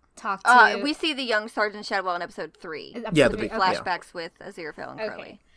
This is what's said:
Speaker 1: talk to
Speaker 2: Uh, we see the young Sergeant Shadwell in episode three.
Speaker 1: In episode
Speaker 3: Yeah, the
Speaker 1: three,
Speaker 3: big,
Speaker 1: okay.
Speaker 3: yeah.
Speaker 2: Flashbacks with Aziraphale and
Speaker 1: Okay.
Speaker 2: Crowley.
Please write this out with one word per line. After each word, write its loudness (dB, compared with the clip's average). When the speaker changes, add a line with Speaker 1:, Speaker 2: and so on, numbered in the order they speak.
Speaker 1:
talk -6
to 2
Speaker 2:
Uh, 8
we -2
see -2
the -6
young -2
Sergeant -4
Shadwell -2
in -6
episode -12
three. -12
Speaker 1:
In -10
episode 0
Speaker 3:
Yeah, 6
the 0
Speaker 1:
three, -6
Speaker 3:
big, -8
Speaker 1:
okay. 2
Speaker 3:
yeah. -2
Speaker 2:
Flashbacks -6
with -10
Aziraphale -12
and -14
Speaker 1:
Okay. -6
Speaker 2:
Crowley. -14